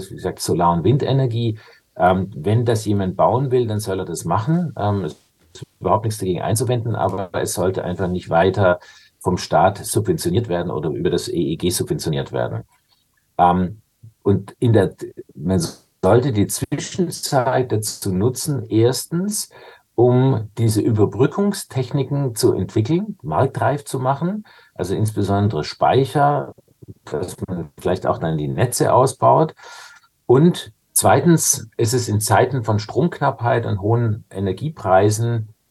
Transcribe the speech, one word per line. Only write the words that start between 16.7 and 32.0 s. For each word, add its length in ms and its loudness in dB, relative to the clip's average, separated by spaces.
dazu 400 -4
nutzen, 560 -2
erstens 840 0
um 600 2
diese 220 2
Überbrückungstechniken 1500 0
zu 180 2
entwickeln, 720 -2
marktreif 600 -2
zu 140 -8
machen, 460 -2
also 180 -6
insbesondere 680 0
Speicher, 880 0
dass 300 -8
man 320 -8
vielleicht 260 -4
auch 140 0
dann 180 -2
die 100 -4
Netze 460 0
ausbaut. 600 4
Und 440 4
zweitens 720 4
ist 180 0
es 140 0